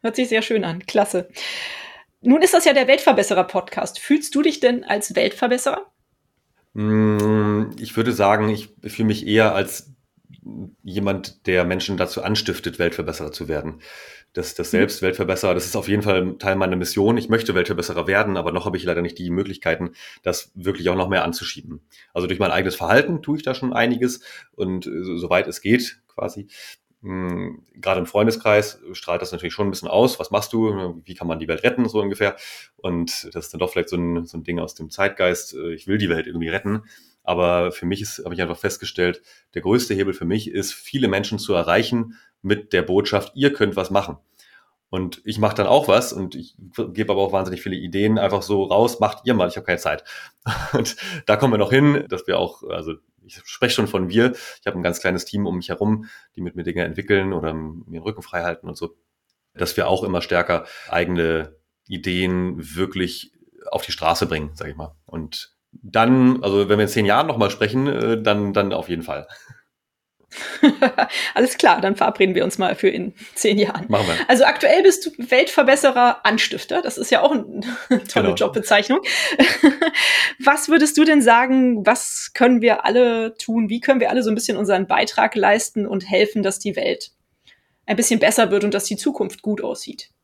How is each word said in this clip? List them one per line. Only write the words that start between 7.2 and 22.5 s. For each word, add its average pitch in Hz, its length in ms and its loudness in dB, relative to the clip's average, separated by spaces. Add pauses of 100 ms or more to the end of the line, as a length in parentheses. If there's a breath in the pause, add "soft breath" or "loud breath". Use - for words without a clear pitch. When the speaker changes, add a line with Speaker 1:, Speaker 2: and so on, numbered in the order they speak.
Speaker 2:
ich - 180 -8
würde 113 160 2
sagen, 107 360 4
ich 107 220 -6 (160)
fühle 110 220 -2
mich 104 180 -2
eher 107 280 4
als - 360 -4 (920)
jemand, 98 640 -4
der 90 180 4
Menschen 92 320 -2
dazu 87 260 -4
anstiftet, 92 560 -4
Weltverbesserer 82 540 -4
zu 82 160 -10
werden. 78 320 -6 (540 loud breath)
Das, - 200 -8
das - 180 -8
Speaker 1:
Mhm. 92 60 2
Speaker 2:
Selbst-Weltverbesserer, 92 760 0
das 90 120 -4
ist - 100 -6
auf 95 120 -4
jeden 101 140 2
Fall 98 180 2
ein 90 180 -4
Teil 95 180 -2
meiner 92 200 0
Mission. 101 400 2
Ich - 120 -4
möchte 113 260 0
Weltverbesserer 87 520 -2
werden, 101 300 0
aber 82 160 -4
noch 87 140 -4
habe 92 100 -4
ich 87 80 -6
leider 87 180 -2
nicht 87 160 -6
die 90 120 -8
Möglichkeiten, 90 600 -4 (300 loud breath)
das - 320 -6
wirklich 90 360 -4
auch 92 60 0
noch 92 120 -2
mehr 92 160 0
anzuschieben. 82 560 -10 (320 soft breath)
Also 90 140 -4
durch 90 140 -4
mein 95 100 2